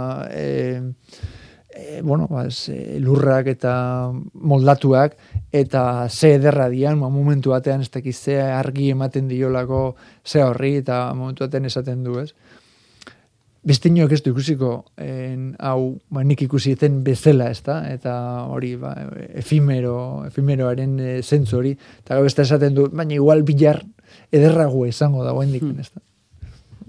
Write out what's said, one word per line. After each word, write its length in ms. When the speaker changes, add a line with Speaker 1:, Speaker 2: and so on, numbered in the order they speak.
Speaker 1:
eh, 520
eh, 320
bueno, 260
ba, 160
ez, 240
eh, 300
lurrak 480
eta 640
moldatuak, 840
eta 580
ze 260
ederra 340
dian, 320
ba, 80
momentu 460
batean 260
ez 80
dakiz 280
ze 240
argi 500
ematen 360
diolako 680
ze 200
horri, 400
eta 300
momentu 340
batean 180
esaten 380
du, 160
ez? 140
Beste 220
inork 240
ez 80
du 140
ikusiko, 500
en, 560
hau, 300
ba, 180
nik 160
ikusi 320
eten 260
bezala, 480
ez 140
da? 140
Eta 240
hori, 240
ba, 160
efimero, 880
efimeroaren, 720
eh, 240
zentzu 380
hori, 100
eta 160
gero 100
beste 160
esaten 320
du, 160
baina 240
igual 320
bihar 320
ederragoa 560
izango 320
da 80
oraindik, 320
Speaker 2:
Hmm. 160
Speaker 1:
ez 160
da? 60